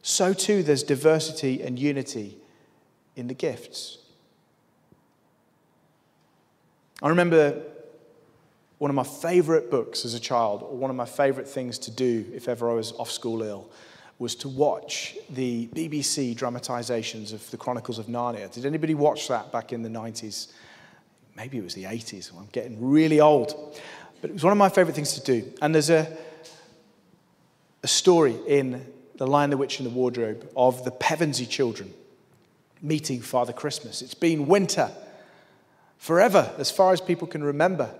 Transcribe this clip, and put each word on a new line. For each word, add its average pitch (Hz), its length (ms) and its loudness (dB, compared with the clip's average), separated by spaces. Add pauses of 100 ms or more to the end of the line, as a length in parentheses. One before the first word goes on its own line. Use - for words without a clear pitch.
So 190 320 2
too 196 300 2
there's 147 180 2
diversity 147 800 2
and 127 160 -6
unity 127 600 -4 (760)
in 120 120 -10
the 127 80 -8
gifts. - 640 -8 (3000)
I 147 60 2
remember 165 520 4 (1160)
one 143 100 0
of 139 60 0
my 127 80 2
favourite 165 680 2
books - 320 -2
as 117 100 -6
a 117 60 -8
child, 113 420 0
or - 140 -10
one 131 140 -4
of 131 80 -4
my 123 80 -4
favourite 131 420 0
things 123 320 -8
to - 120 -12
do 113 420 0
if 120 160 -8
ever 117 200 -2
I 117 40 0
was 113 200 -4
off - 180 -8
school 113 300 -6
ill, 101 280 -8 (500)
was 117 160 -6
to 143 140 -12
watch - 640 -2 (140)
the 123 380 -4
B 160 200 -8
B 151 140 -4
C 131 320 -2
dramatisations 120 1000 -6
of 107 180 -14
the 120 80 -12
Chronicles 117 400 -6
of 110 100 -10
Narnia. 117 440 -6
Did 123 140 -12
anybody 156 280 -2
watch 147 360 2
that 117 220 -2
back 113 200 -6
in 117 120 -8
the 113 60 -8
nineties? 113 600 -10 (840)
Maybe 131 220 -12
it 101 60 -6
was 87 100 -12
the 95 120 -12
eighties. 107 520 -12
I'm 98 140 -18
getting 117 280 -8
really 151 400 6
old. 151 360 6 (680)
But - 80 -8
it - 40 -10
was 160 100 -4
one 185 80 8
of 208 60 6
my 196 120 8
favourite 170 260 4
things 147 180 -4
to - 80 -8
do. 120 300 0 (100)
And 151 120 2
there's 151 160 4
a, 160 260 4 (1700)
a 143 40 -4
story 156 500 6 (100)
in 131 380 0 (300)
The 131 120 -4
Lion, 143 220 4
the 139 80 0
Witch 135 220 -4
and 131 60 -6
the 120 80 -6
Wardrobe 120 640 -2
of 127 300 2
the 123 60 -4
Pevensey 151 540 -2
children 104 480 -4 (880)
meeting 147 400 -4
Father 120 320 -2
Christmas. - 480 -8
It's 127 120 -14
been 156 340 0
winter 170 440 4 (1080)
forever, 180 600 4
as 139 120 -4
far 185 240 6
as 165 80 2
people 170 260 -2
can 151 160 -8
remember. 147 560 0